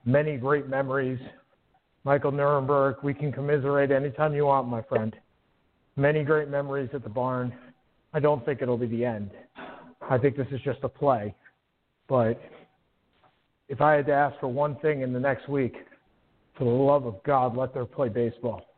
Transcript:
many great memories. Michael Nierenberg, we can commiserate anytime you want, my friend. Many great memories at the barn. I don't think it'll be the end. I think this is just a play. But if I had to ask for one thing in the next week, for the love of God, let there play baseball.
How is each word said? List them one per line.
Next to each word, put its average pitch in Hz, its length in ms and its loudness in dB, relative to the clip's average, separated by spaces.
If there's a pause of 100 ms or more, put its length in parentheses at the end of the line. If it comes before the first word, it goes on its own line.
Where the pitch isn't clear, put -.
many 147 320 2
great 135 300 0
memories. 131 520 -2 (840)
Michael 143 260 2
Nierenberg, 139 720 2
we 139 100 -2
can 147 180 -4
commiserate 143 600 0
anytime 147 420 0
you 147 120 0
want, 135 220 2
my 117 140 -4
friend. 110 320 -2 (840)
Many 147 260 2
great 151 240 0
memories 139 460 -4
at 135 100 -6
the 113 60 -10
barn. 123 440 -4 (600)
I 156 80 0
don't 147 240 2
think 139 160 -2
it'll 123 160 0
be 120 100 -2
the 117 180 -2
end. 104 240 -6 (800)
I 131 80 2
think 127 200 2
this 131 140 -4
is 131 100 -8
just - 220 -6
a 127 60 -4
play. 117 460 -2 (720)
But 117 320 2 (1300)
if 135 140 -4
I 151 140 6
had 143 120 2
to 147 60 4
ask 143 260 2
for 139 80 -4
one 143 300 -2
thing 151 240 0
in 127 120 -2
the 123 60 -2
next 131 300 -2
week, 139 260 0 (840)
for 139 60 -4
the 120 60 2
love 139 360 4
of 110 180 -8
God, 127 320 2
let 131 180 -4
there 127 120 -6
play 135 240 -2
baseball. 117 520 -2 (160)